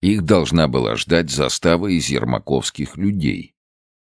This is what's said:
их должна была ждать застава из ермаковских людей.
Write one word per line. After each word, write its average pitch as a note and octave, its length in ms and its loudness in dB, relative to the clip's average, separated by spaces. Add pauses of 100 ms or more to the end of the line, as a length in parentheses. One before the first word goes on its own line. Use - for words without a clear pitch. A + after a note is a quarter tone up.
их G2+ 200 2
должна D#2+ 440 4
была A#1 300 -2
ждать E2+ 340 0
застава E2+ 560 0
из E2+ 220 0
ермаковских B1+ 880 -4
людей. E2+ 580 -2 (600)